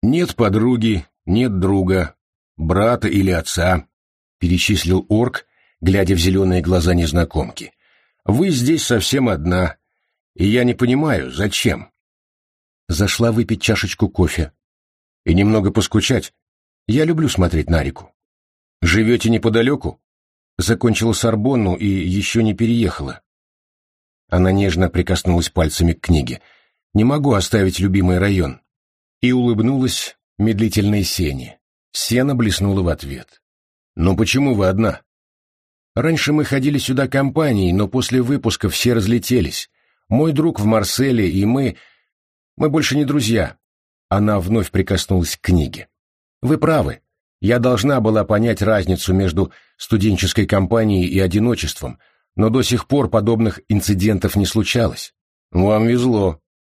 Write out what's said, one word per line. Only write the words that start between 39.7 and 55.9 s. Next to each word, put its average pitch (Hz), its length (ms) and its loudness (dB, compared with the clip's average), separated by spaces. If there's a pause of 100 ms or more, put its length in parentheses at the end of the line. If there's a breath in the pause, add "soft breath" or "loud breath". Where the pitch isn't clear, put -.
Мой 147 240 2
друг 156 260 0
в 104 60 -2
Марселе, 110 640 0
и 95 140 0
мы... 123 320 0 (800 soft breath)
Мы 156 120 0
больше 139 280 0
не 147 80 2
друзья». 117 520 -2 (520)
Она 104 320 2
вновь 95 300 -2
прикоснулась 92 680 -2
к - 40 -20
книге. - 480 0 (540)
«Вы 143 160 0
правы. 151 420 -2 (400)
Я 113 180 2
должна 127 420 2
была 110 240 2
понять 107 380 0
разницу 92 520 0
между 95 380 0 (240 loud breath)
студенческой 98 720 0
компанией 98 600 2
и 85 140 0
одиночеством, 95 800 -2 (360)
но 110 160 0
до 127 120 0
сих 123 260 -2
пор 135 200 0
подобных 110 600 0
инцидентов 101 640 0
не 101 120 2
случалось». - 680 -2 (380)
«Вам 107 340 2
везло». 117 540 0 (260)